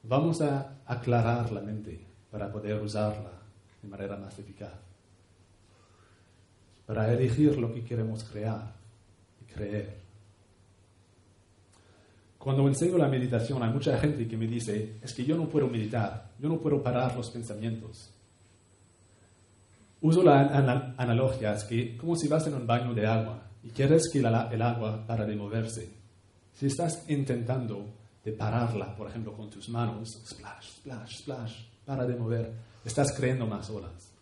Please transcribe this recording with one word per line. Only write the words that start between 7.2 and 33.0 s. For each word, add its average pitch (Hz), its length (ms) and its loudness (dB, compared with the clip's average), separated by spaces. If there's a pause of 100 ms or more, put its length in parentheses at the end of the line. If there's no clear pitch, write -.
lo 117 160 0
que 117 100 -6
queremos 110 400 -4
crear 110 500 -6 (680)
y - 100 -20
creer. - 480 -6 (2500)
Cuando 135 320 2
enseño 170 280 2
la 143 120 6
meditación, 123 520 0
hay 117 120 2
mucha 135 260 2
gente 127 260 0
que 113 120 -6
me 113 100 0
dice, 107 540 -4
"Es - 120 -12
que 131 120 -4
yo 156 100 2
no 165 140 -2
puedo 139 180 2
meditar, 110 720 -2
yo 139 80 -2
no 165 100 0
puedo 143 240 2
parar 123 360 0
los 120 140 -6
pensamientos." 113 840 -8 (1900)
Uso 165 240 6
la 143 240 10
ana-, 135 500 4
analogía, 120 560 2
es 107 120 -4
que 117 320 -2
como 170 180 0
si 151 140 0
vas 156 180 2
en 147 60 -2
un 123 120 -4
baño 120 280 2
de 104 120 2
agua 113 440 0 (260)
quieres 156 360 6
que 139 100 2
la, 113 300 4
el 110 100 0
agua 110 440 0
para 110 200 0
de 107 100 -2
moverse. 110 540 -4 (640)
Si - 120 -6
estás 165 440 -2
intentando 120 760 -2 (380)
de 107 100 -4
pararla, 110 640 0
por 107 120 -10
ejemplo, 107 260 -8
con 107 160 -12
tus - 200 -16
manos, 117 560 -4
splash, - 540 -18
splash, 117 420 -14
splash, 123 420 -10 (220)
para 131 200 -2
de 120 100 0
mover, 113 360 -2 (320)
estás 139 320 2